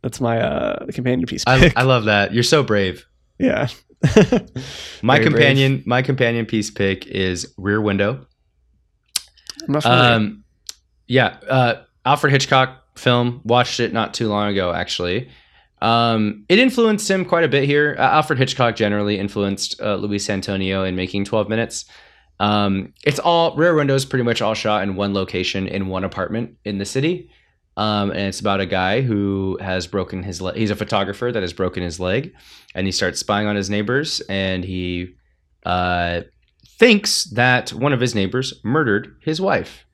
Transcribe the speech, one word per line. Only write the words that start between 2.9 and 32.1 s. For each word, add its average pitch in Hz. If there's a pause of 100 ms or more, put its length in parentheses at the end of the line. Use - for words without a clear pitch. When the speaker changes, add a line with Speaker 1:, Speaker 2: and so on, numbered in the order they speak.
Speaker 1:
Yeah. 254 (320)
<laughs> -
Speaker 2:
My 143
Speaker 1:
Very - (520)
brave. 131
Speaker 2:
companion, 135
my 123
companion 117
piece 107
pick 98
is 92
Rear 101
Window. 104 (1400)
Speaker 1:
I'm 147
not 151
familiar. 123
Speaker 2:
Um, 107 (640)
yeah, 120 (120)
uh, 127 (220)
Alfred 143
Hitchcock 135 (180)
film. 123
Watched 123
it 117
not 110
too 113
long 104
ago, 92
actually. 90 (540)
Um, 113
it 185
influenced 226
him 185
quite 170
a 147
bit 135
here. 143
Uh, -
Alfred 147
Hitchcock 123
generally 104
influenced, 98
uh, 104
Luis 101
Antonio 95
in 92
making 92
Twelve 104
Minutes. 113 (560)
Um, 101 (120)
it's 143
all, 170
Rear 165
Window 139
is 135
pretty 131
much 117
all 110
shot 107
in 98
one 101
location 95
in 95
one 92
apartment 98
in 101
the 98
city. 165 (460)
Um, 104
and 80
it's 95
about 98
a 95
guy 95
who 98
has 92
broken 95
his 90
le-, 92
he's 107
a 104
photographer 104
that 110
has 87
broken 90
his 87
leg, 107 (420)